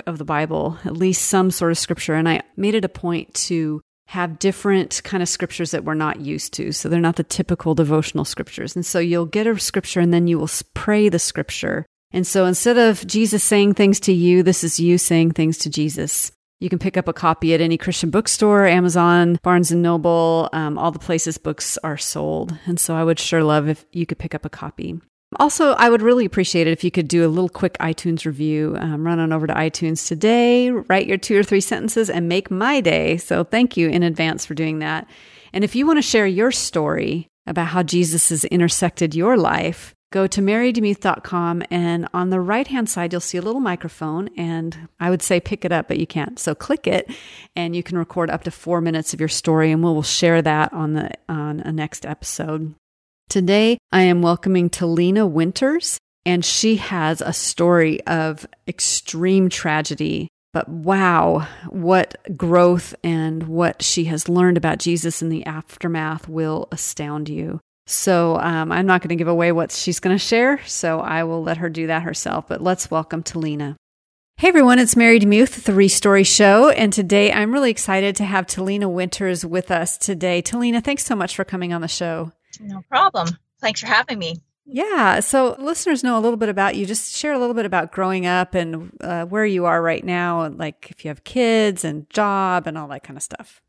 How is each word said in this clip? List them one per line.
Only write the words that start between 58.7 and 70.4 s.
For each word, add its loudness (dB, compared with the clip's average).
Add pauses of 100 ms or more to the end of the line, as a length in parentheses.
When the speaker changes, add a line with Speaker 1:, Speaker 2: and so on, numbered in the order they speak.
Speaker 1:
tragedy. -4 (240)
But -4
wow, 2 (220)
what 0
growth 4
and -2
what 0
she 0
has -4
learned 4
about 0
Jesus -2
in -2
the -6
aftermath -8
will -4
astound -8
you. -8 (280)
So, 0
um, -2
I'm 0
not 4
gonna -4
give -2
away 2
what -2
she's -4
gonna 2
share, 2